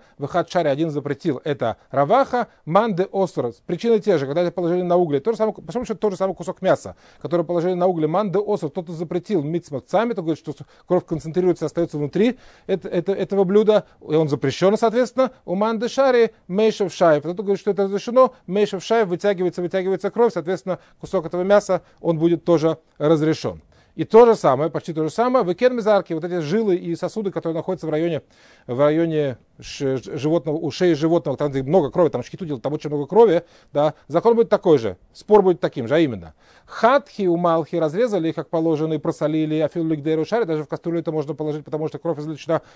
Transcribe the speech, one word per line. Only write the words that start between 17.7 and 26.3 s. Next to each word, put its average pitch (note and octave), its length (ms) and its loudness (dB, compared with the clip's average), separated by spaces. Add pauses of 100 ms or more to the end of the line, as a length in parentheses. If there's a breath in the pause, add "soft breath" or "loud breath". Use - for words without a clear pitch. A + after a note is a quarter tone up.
это F#3+ 100 0
разрешено, A3 500 2 (140)
Мейшев G3+ 380 -2
Шаев, A3+ 240 2
вытягивается, F3+ 520 -2
вытягивается F#3+ 520 -2
кровь, A#3 220 2
соответственно, F3+ 440 -4 (220 soft breath)
кусок E3 320 -4
этого F3+ 120 -2
мяса, G3 360 2 (220 soft breath)
он E3 160 0
будет E3 260 2
тоже D#3+ 320 2 (220)
разрешен. D3+ 640 0 (320 soft breath)
И D#3+ 100 -4
то A3+ 200 10
же A3+ 100 6
самое, D3 360 2
почти D3 240 -8
то D#3 100 -2
же D#3 60 -2
самое, B3 340 2
в F3 80 -2
Экен B3 240 2
Мизарке, G3+ 380 0
вот D#3 100 -6
эти F3 160 -4